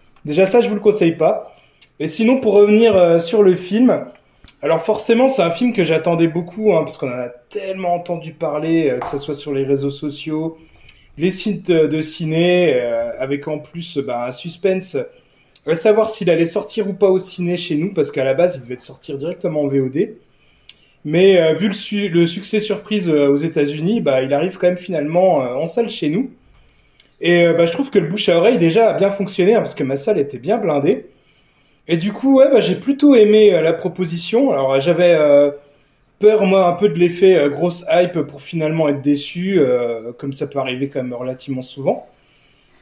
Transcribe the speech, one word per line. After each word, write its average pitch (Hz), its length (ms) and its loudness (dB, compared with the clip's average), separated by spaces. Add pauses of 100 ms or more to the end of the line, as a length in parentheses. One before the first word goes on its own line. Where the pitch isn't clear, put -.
(240)
déjà 151 220 2
ça, 233 160 4
je 202 80 -4
vous 214 60 -4
le 202 40 -6
conseille 180 380 2
pas. - 360 -2 (460)
Et 156 80 -6
sinon, 233 320 0
pour 214 140 0
revenir, 208 420 6
euh, 170 240 4
sur 208 240 0
le 185 120 6
film, 202 500 0 (580)
alors 160 200 0
forcément, 233 440 0
c'est 202 140 0
un 170 80 0
film 240 240 -2
que 185 100 0
j'attendais 165 440 0
beaucoup, 180 480 -2
hein, 160 80 2
parce 143 120 -10
qu'on 135 140 -8
en 123 100 -6
a 120 100 -8 (200)
tellement 190 460 -6
entendu 165 360 -8
parler, 156 600 -2
euh, 123 80 -4
que - 80 -8
ce 143 100 -6
soit 143 160 -8
sur 143 220 -8
les 135 80 -2
réseaux 139 260 -2
sociaux, 156 640 -8 (640)
les 180 140 0
sites, 185 400 -4
euh, 160 160 4
de 156 120 -2
ciné, 165 760 0
euh, 117 420 -2
avec 139 300 -6
en 151 100 -6
plus, 170 400 -12
bah, 123 300 -6
un 127 40 -8
suspense, 185 640 -6 (680)
à 151 80 -2
savoir 214 380 2
s'il 175 180 -2
allait 165 160 2
sortir 196 420 -6
ou 196 60 -6
pas 196 160 2
au 190 80 2
ciné 175 400 -4
chez 170 180 -6
nous, 175 160 -4
parce 147 200 -2
qu'à 135 120 -4
la 131 120 0
base, 175 220 0
il 127 40 -14
devait 123 160 -12
sortir - 400 -14
directement 156 460 -6
en 139 40 -2
V 139 120 0
O 131 100 -2
D. 151 300 -4 (840)
Mais, 180 360 4
euh, 160 140 2
vu 202 100 -2
le 196 80 -2
su-, 202 360 -6
le 170 180 2
succès 208 320 -4
surprise, 202 500 -4
euh, 143 200 4
aux 143 80 2
États-Unis, 160 640 -2
bah, 131 220 0
il 135 100 -6
arrive 160 280 -2
quand 180 80 0
même 180 100 0
finalement, 165 640 0
euh, 123 140 -6
en 151 100 -4
salle 226 240 -4
chez 151 200 -6
nous. 208 200 -4 (880)
Et, 170 260 4
euh, 165 80 4
bah, 170 120 2
je 165 60 -2
trouve - 180 -4
que 214 80 -2
le 165 100 2
bouche 190 220 -2
à 170 80 4
oreille 208 220 2
déjà 175 320 2
a - 20 -6
bien 196 160 0
fonctionné, 196 460 0
hein, 202 60 2
parce - 120 -8
que 151 100 -6
ma 135 140 -2
salle 196 220 -2
était 135 180 -6
bien 175 220 -2
blindée. 160 480 -2 (800)
Et 165 100 0
du 202 160 -4
coup, 269 240 2
ouais, 277 120 8
bah, 240 120 4
j'ai 175 140 -2
plutôt 277 400 4
aimé, 208 380 6
euh, 160 80 2
la 165 120 2
proposition. 185 800 -2
Alors, 135 280 0
j'avais, 170 360 4
euh, 143 340 4 (680)
peur, 208 260 4
moi, 190 220 4
un 175 60 2
peu 208 140 0
de 165 100 -2
l'effet, 175 380 4
euh, 143 140 2
grosse 170 420 -4
hype 170 300 2
pour - 200 -12
finalement 160 460 -2
être 139 140 -2
déçu, 170 580 -2
euh, 120 540 -2
comme 139 180 -10
ça 139 140 -8
peut 135 140 -6
arriver 131 300 -4
quand 135 120 -6
même 123 100 -8
relativement 127 520 -8
souvent. 143 440 -6 (760)